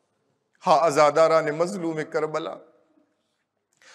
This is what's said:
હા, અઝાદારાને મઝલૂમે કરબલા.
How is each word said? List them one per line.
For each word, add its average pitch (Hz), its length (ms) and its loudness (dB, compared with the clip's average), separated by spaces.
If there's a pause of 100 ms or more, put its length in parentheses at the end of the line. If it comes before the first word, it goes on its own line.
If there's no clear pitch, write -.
(640)
હા, 175 100 4
અઝાદારાને 151 760 2
મઝલૂમે 165 520 -6
કરબલા. 156 540 -8 (1400)